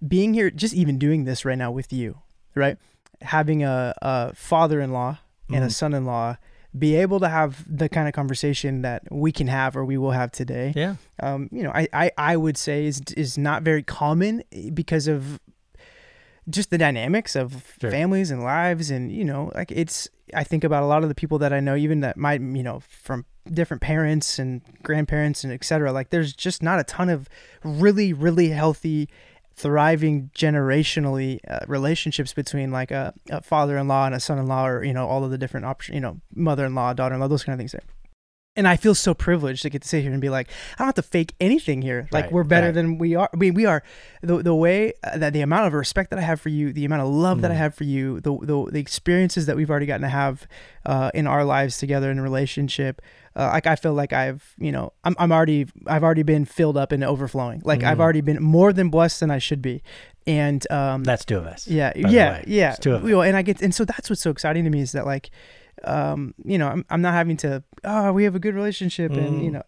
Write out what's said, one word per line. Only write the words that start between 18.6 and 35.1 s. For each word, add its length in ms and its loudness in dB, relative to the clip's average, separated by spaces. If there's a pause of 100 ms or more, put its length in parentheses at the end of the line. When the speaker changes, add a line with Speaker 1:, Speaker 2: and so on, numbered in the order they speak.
Speaker 1:
And, 220 -4
you 120 -4
know, 300 -4
like, 180 -6
it's, 380 -4 (240)
I 100 -2
think 200 -2
about 180 2
a 60 2
lot 160 4
of 60 0
the 60 -4
people 240 -2
that 140 2
I 60 2
know, 160 0
even 240 2
that 180 -2
might, 240 0
you 220 -4
know, 260 -8
from 360 -10 (260)
different 300 -2
parents 580 0
and 220 -6 (200)
grandparents 600 -2
and 100 -6
et 100 -10
cetera, 280 0
like, 180 -4
there's 240 0
just 300 -6
not 160 2
a 40 -2
ton 260 -2
of 200 -2 (340)
really, 500 4
really 360 4
healthy, 580 0 (480)
thriving 800 2
generationally, 1120 0
uh, 200 -6
relationships 640 -2
between, 380 -4
like, 200 -4
a, 220 -4 (160)
a 120 -6
father-in-law 640 2
and 80 -2
a 40 -4
son-in-law, 460 -2
or, 180 -2
you 100 -2
know, 140 -2
all 160 -2